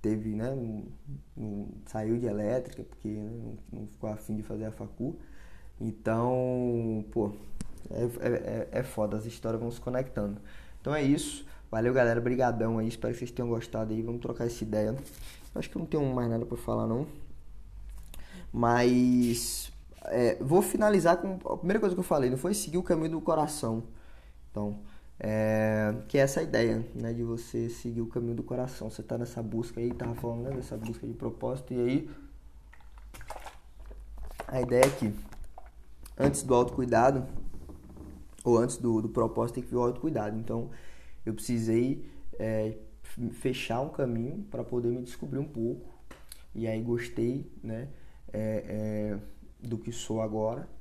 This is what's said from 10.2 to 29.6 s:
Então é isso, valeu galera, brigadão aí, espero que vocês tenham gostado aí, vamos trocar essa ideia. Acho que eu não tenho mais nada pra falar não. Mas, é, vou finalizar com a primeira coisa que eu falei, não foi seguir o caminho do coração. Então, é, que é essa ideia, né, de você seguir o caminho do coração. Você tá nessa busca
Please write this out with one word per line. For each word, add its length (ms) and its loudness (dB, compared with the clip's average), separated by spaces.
Então 120 -2
é 100 2
isso, 440 2
valeu 240 4
galera, 260 6
brigadão 580 4
aí, 100 2
espero 240 -2
que 80 -4
vocês 100 -4
tenham 180 -2
gostado 440 0
aí, 100 0
vamos 180 -2
trocar 260 -2
essa 180 -2
ideia. 320 2
Acho 160 -4
que 60 -6
eu 40 -2
não 60 -4
tenho 260 2
mais 160 2
nada 160 2
pra 120 -4
falar 320 0
não. 360 -2
Mas, 1160 6
é, 320 4
vou 260 6
finalizar 540 6
com 240 -2
a 40 0
primeira 240 2
coisa 120 4
que 60 0
eu 60 0
falei, 260 4
não 80 2
foi 160 2
seguir 240 0
o 60 0
caminho 260 4
do 100 -2
coração. 640 2
Então, 300 -2
é, 720 4
que 100 0
é 40 8
essa 200 6
ideia, 540 2
né, 180 -2
de 120 -2
você 440 -2
seguir 320 -4
o 60 0
caminho 300 -2
do 80 -2
coração. 440 -4
Você 140 -8
tá 160 -4
nessa 240 -4
busca 380 -2